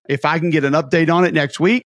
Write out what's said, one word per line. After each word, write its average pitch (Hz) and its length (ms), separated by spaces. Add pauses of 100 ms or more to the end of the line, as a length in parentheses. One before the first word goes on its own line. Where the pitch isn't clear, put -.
if 139 160
I 156 140
can 170 120
get 151 140
an 139 100
update 165 380
on 175 120
it 165 100
next 143 240
week, 220 320